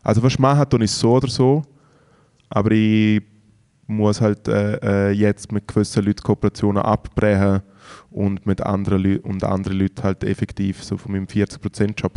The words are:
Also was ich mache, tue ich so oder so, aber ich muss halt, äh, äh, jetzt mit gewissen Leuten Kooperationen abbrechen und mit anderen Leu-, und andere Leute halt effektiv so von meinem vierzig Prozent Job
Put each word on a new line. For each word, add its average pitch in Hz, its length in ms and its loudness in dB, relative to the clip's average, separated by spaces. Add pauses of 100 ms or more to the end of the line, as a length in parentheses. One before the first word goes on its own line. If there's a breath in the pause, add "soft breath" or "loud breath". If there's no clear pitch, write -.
Also 110 200 2
was 127 100 2
ich - 60 -4
mache, 139 300 2
tue 117 160 2
ich 101 60 -2
so 113 260 2
oder 131 100 0
so, 135 340 2 (880 soft breath)
aber 107 220 0
ich 107 500 4 (640)
muss 107 340 0
halt, 104 260 0
äh, 104 600 0
äh, - 20 2
jetzt 104 400 0
mit 104 160 -6
gewissen 104 380 0
Leuten 101 180 -2
Kooperationen 101 580 0
abbrechen 101 800 0 (480 loud breath)
und 98 360 -4
mit 98 160 -2
anderen 98 420 0
Leu-, 98 180 0
und 95 220 -6
andere 98 300 -2
Leute 95 280 -2
halt 95 220 -2
effektiv 98 580 -4
so - 140 -10
von - 160 -12
meinem 95 160 -4
vierzig - 340 -4
Prozent 104 380 -4
Job - 180 -4